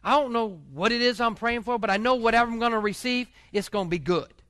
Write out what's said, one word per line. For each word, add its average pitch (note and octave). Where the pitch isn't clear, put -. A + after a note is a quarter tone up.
I G3+
don't C#4
know A3
what F3
it A#3+
is A#3+
I'm A#3
praying A#3
for, A#3+
but G3+
I G3
know B3
whatever A#3
I'm A#3
gonna A#3
receive, B3
it's G3+
gonna F#3+
be F3
good. D#3